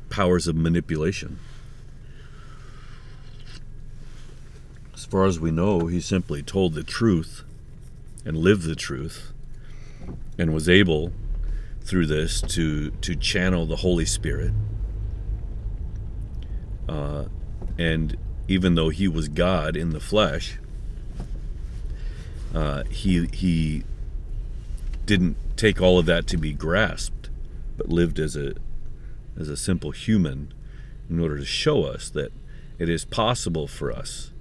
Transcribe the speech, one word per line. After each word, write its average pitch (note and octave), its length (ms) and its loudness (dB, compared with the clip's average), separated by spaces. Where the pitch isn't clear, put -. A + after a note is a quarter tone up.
powers F2+ 380 4
of D#2+ 80 2
manipulation. D#2+ 840 0
As - 120 -12
far F#2+ 200 4
as F2+ 140 4
we E2 120 2
know, E2+ 360 4
he F2 120 2
simply E2 420 0
told F2+ 320 2
the D#2+ 100 -4
truth G2 600 2
and D#2+ 120 -2
lived F2+ 260 6
the D#2+ 120 0
truth - 580 -6
and D#2+ 160 4
was D#2+ 140 2
able, F2 440 8
through F2 260 4
this, D2+ 340 2
to, D2+ 500 0
to F2 140 0
channel F2+ 500 2
the D#2 120 0
Holy F2 280 4
Spirit. D2 460 0
Uh, D2 360 -2
and D#2+ 400 2
even F#2 280 6
though D#2+ 140 6
he E2+ 180 2
was D#2+ 200 2
God E2 480 2
in E2 160 0
the D2+ 80 -2
flesh, F2+ 600 2
uh, D2 320 0
he, F2+ 480 2
he D#2+ 500 2
didn't F2+ 300 4
take G2 240 4
all F2+ 180 8
of E2 60 6
that E2+ 220 4
to F#2 100 2
be D#2 160 0
grasped, D#2+ 760 0
but - 120 -2
lived E2+ 280 4
as D#2 180 0
a, C#2+ 200 -4
as D#2+ 120 -4
a C#2+ 80 -6
simple E2 340 0
human D2 600 2
in E2 100 0
order D2+ 180 0
to C#2+ 80 -6
show C#3+ 380 2
us - 260 -4
that C#2+ 220 -4
it E2+ 100 2
is E2 160 0
possible G2 600 0
for C2 240 -4
us - 500 -8